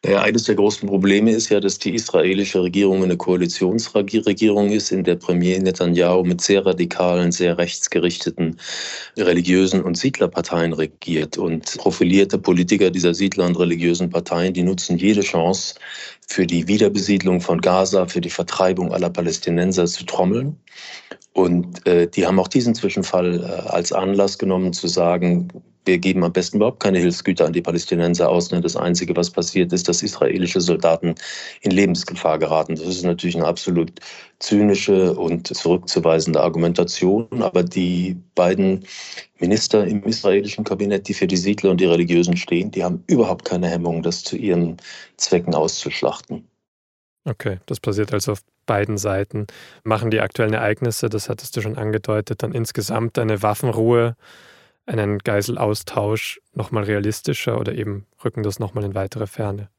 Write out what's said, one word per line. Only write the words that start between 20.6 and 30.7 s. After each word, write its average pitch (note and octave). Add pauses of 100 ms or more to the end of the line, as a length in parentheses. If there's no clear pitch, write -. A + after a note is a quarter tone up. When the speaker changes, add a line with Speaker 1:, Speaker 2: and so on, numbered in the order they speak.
Speaker 1:
Und, F2
äh, F2
die F2+
haben F#2+
auch F2+
diesen A#2+
Zwischenfall, F2+
äh, F2
als F2
Anlass G2
genommen, F#2
zu F2
sagen, F2 (360)
wir F#2
geben F#2
am E2+
besten F#2
überhaupt A2
keine F#2+
Hilfsgüter F2
an E2
die E2+
Palästinenser F2
aus, F2
denn -
das F2
Einzige, F3
was F2
passiert, F2
ist, F2+
dass E2+
israelische -
Soldaten E2+ (460)